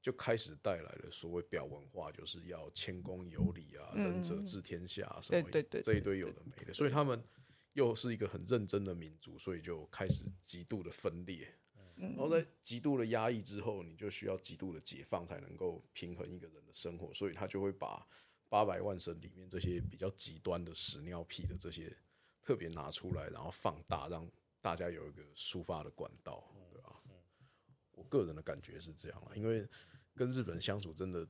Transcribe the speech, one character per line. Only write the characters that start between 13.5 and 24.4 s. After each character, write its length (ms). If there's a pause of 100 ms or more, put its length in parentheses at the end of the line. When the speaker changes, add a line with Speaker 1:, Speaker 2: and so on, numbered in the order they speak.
Speaker 1:
后， 200
你 140
就 140
需 160
要 100
极 180
度 200
的 60
解 220
放， 220
才 160
能 160
够 260 (120)
平 200
衡 160
一 80
个 100
人 80 (100)
的 80
生 240
活。 160
所 160
以 20
他 140
就 160
会 100
把 340 (440)
八 120
百 200
万 180
神 220
里 120
面 140
这 100
些 220
比 160
较 140
极 300
端 220
的 120
屎 260
尿 240
屁 220
的 120
这 120
些 200 (520)
特 120
别 140
拿 220
出 240
来， 160
然 120
后 80
放 380
大， 200
让 220 (300)